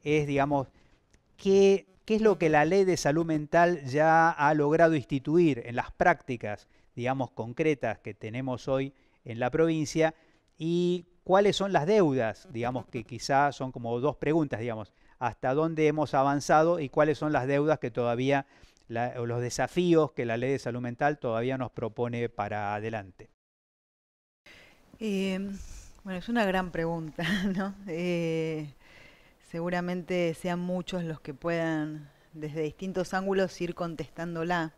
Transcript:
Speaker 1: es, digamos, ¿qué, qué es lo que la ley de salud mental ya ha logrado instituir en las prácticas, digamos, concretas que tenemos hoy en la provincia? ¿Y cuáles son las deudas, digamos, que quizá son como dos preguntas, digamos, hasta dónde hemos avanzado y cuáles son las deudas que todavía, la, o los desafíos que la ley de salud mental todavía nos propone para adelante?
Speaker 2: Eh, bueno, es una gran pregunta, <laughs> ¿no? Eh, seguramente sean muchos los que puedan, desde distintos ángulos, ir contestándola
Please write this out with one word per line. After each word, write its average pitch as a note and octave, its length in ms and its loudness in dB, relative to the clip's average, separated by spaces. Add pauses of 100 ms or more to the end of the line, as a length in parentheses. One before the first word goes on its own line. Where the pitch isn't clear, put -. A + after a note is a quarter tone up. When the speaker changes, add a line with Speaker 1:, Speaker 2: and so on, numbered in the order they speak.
Speaker 1:
es, D3 240 2
digamos, C#3 420 0 (680)
¿qué, G3 500 4 (180)
qué A3 120 0
es G#3+ 60 0
lo G#3 160 4
que D#3+ 120 2
la D3+ 140 6
ley F#3+ 200 4
de F#3 120 2
salud D3+ 280 2
mental E3 600 2
ya D#3+ 460 4
ha D3+ 240 2
logrado D#3+ 400 4
instituir C#3+ 720 2
en A#2+ 120 -8
las A#2+ 140 -4
prácticas, C3 800 -2 (260)
digamos, B2 380 -4
concretas B2 680 -2
que G#2+ 160 -14
tenemos B2 540 -8
hoy C3+ 240 0 (320)
en A#2 160 -8
la B2 100 0
provincia? D#3+ 640 2 (420)
¿Y F3 500 0 (180)
cuáles F#3+ 320 4
son F#3+ 160 -2
las D3+ 140 2
deudas, C#3 680 2
digamos, A#2 340 -4
que A#2 180 -10
quizá C#3 480 0
son C3 200 -8
como A#2+ 260 -4
dos C3+ 180 -2
preguntas, C#3+ 440 0
digamos, A2 320 -8 (260)
hasta B2 360 -2
dónde D#3 320 2
hemos D3+ 260 0
avanzado D3+ 680 2
y C3+ 100 -6
cuáles D3+ 260 2
son D3+ 160 -4
las B2+ 140 0
deudas C#3+ 320 2
que B2+ 120 -6
todavía, B2+ 560 0 (420)
la, A#2+ 280 -4
o A#2+ 80 -4
los A#2+ 160 -4
desafíos D#3 720 2
que B2 140 -6
la A2+ 100 -2
ley B2+ 140 -2
de C3+ 80 0
salud A#2+ 240 -6
mental C#3+ 360 -2
todavía B2 380 -2
nos B2+ 140 -6
propone A#2+ 580 -4
para G#2 460 -4
adelante? G#2 560 -8 (1700)
Speaker 2:
Eh, G3 500 -4 (540)
bueno, F#3 140 -8
es F3 100 -12
una A#3 160 2
gran F#3 260 0
pregunta, E3 540 -4
<laughs> F#3 320 -2
¿no? G3 180 -4 (120)
Eh, D#3+ 800 -2 (840)
seguramente F3 840 -2
sean F3 260 -4
muchos F3+ 440 -4
los D#3+ 160 -6
que D3+ 120 -12
puedan, D#3 800 -4 (240)
desde D3+ 260 -8
distintos F3+ 540 -4
ángulos, F#3+ 460 -2
ir F3 140 -6
contestándola E3 1040 -6